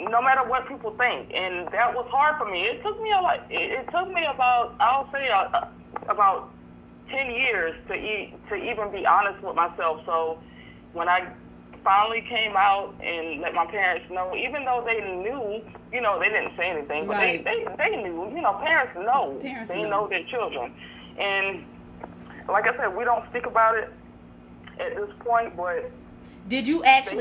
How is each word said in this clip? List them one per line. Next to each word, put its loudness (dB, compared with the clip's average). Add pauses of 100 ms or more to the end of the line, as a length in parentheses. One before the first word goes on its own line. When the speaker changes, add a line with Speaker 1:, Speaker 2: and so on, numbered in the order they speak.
(100)
Speaker 1:
no 4
matter 4
what 0
people -8
think. 0
And -4
that 2
was -4
hard 4
for -2
me. -2
It -2
took -4
me 0
a 6
lot, 2 (100)
it, -2
it -4
took 0
me -2
about, 2
I'll 4
say, -2
uh, 2 (420)
about 4 (600)
ten -2
years 0 (140)
to -4
e-, -6 (140)
to -4
even -4
be -6
honest 2
with -6
myself. -2
So -2 (560)
when -2
I 2 (540)
finally 4
came -2
out 4
and -4
let -2
my 2
parents 0
know, -4
even -4
though 0
they 0
knew, -4 (320)
you -2
know, 2
they 2
didn't -2
say 0
anything, -4
but -2
Speaker 2:
Right. 2
Speaker 1:
they, -2
they, 0
they -2
knew, -6
you -6
know, 2 (100)
parents 2
know. 0
Speaker 2:
Parents -8
Speaker 1:
They -4
Speaker 2:
know. -2
Speaker 1:
know 0
their -2
children. -4 (460)
And -2 (840)
like 4
I -2
said, -2
we -2
don't 2
speak -6
about 4
it -4 (880)
at -4
this -4 (100)
point, 0
but -4 (580)
Speaker 2:
Did 0
you 2
actually 6